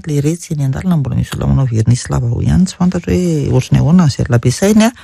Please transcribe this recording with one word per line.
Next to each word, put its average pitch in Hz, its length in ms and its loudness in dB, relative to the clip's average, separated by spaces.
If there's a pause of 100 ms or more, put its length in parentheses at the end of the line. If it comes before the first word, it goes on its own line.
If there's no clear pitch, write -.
le 147 160 -2
retsy 165 320 -4
eny 143 140 -2
an-dalana 165 300 0
mbola 127 200 -2
misy - 160 -4
olona 139 200 -2
manao 135 120 2
vernisy 117 480 0
lava 120 160 -2
hoho 117 160 -2
ihany 165 240 2
tsy - 80 -16
fantatra 180 360 0
hoe 170 360 0
ohatran'ny 127 320 2
ahoana 165 260 4
izay - 220 -2
labesainy 196 560 2
a. 240 60 2 (120)